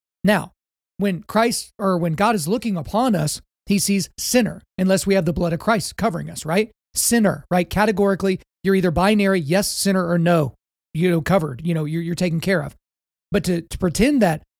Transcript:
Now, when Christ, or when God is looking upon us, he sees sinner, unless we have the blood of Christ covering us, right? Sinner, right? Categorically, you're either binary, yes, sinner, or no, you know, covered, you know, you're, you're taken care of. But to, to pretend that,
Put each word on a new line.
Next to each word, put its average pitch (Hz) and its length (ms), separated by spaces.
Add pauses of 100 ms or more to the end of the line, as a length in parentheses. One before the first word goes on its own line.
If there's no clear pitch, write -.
(220)
Now, 190 300 (460)
when 190 240
Christ, - 560
or 196 180
when 165 180
God 214 200
is 156 140
looking 214 280
upon 214 380
us, 151 260 (260)
he 202 120
sees - 400
sinner, 240 420 (160)
unless 190 300
we 196 80
have 190 100
the 170 80
blood 170 200
of 170 80
Christ - 360
covering 165 320
us, - 160
right? 190 260 (240)
Sinner, 208 560
right? 180 200
Categorically, 196 680 (240)
you're 190 100
either 185 160
binary, 190 500
yes, 170 300
sinner, 185 360
or 170 120
no, 165 360 (400)
you 175 160
know, 165 120
covered, 156 440
you 170 80
know, 156 100
you're, 160 180
you're 170 120
taken 165 260
care 180 220
of. 139 120 (560)
But 202 140
to, 175 180
to - 160
pretend 226 420
that, 170 220 (180)